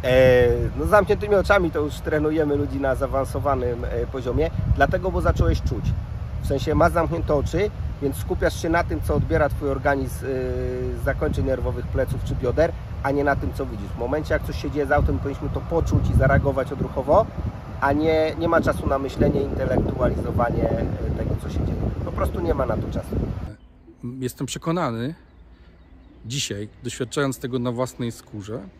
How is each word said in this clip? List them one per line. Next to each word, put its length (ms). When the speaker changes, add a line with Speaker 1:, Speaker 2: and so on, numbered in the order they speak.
Speaker 1:
E, 440
no, 100
z 20
zamkniętymi 460
oczami 360
to 100
już 140
trenujemy 600
ludzi 240
na 140
zaawansowanym, 880
e, 220
poziomie, 440
dlatego, 340
bo 100
zacząłeś 420
czuć. 220
W 40
sensie 280
masz 180
zamknięte 420
oczy, 360
więc 140
skupiasz 460
się 60
na 160
tym, 180
co 120
odbiera 340
twój 220
organizm, 460
e, 120
z 40
zakończeń 400
nerwowych 420
pleców 380
czy 100
bioder, 380
a 80
nie 140
na 120
tym, 180
co 120
widzisz. 220
W 100
momencie, 360
jak 100
coś 180
się 80
dzieje 160
z 60
autem, 260
powinniśmy 300
to 120
poczuć 500
i 40
zareagować 580
odruchowo, 540
a 120
nie, 460
nie 100
ma 120
czasu 260
na 120
myślenie, 440
intelektualizowanie, 1300
e, 160
tego, 240
co 80
się 160
dzieje. 120
Po 80
prostu 280
nie 140
ma 120
na 100
to 160
czasu. 240
Speaker 2:
Jestem 260
przekonany 680
dzisiaj, 420
doświadczając 560
tego 200
na 140
własnej 400
skórze 480